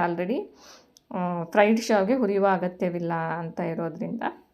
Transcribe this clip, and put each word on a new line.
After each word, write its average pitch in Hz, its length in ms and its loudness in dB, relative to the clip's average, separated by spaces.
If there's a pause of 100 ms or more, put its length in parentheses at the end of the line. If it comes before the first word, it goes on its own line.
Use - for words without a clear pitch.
already, 180 340 -2 (800)
ಆ, 175 260 -2
ಫ್ರೈಡ್ 208 360 4
ಶಾವಿಗೆ 214 340 2
ಹುರಿಯುವ 202 340 2
ಅಗತ್ಯವಿಲ್ಲ 180 680 0
ಅಂತ 165 460 -4
ಇರೋದ್ರಿಂದ. 170 640 -6 (300)